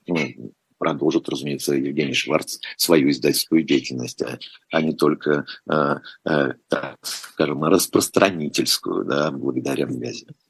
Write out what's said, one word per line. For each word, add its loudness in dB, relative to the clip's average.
ну, 0
продолжит, 0
разумеется, -4
Евгений -2
Шварц -2
свою 6
издательскую 2
деятельность, -2
а, -8
а 2
не 0
только, 2
э, 2
э, 2
так -4
скажем, -4
распространительскую, 2
да, 0
благодаря -4
Мгазе. -8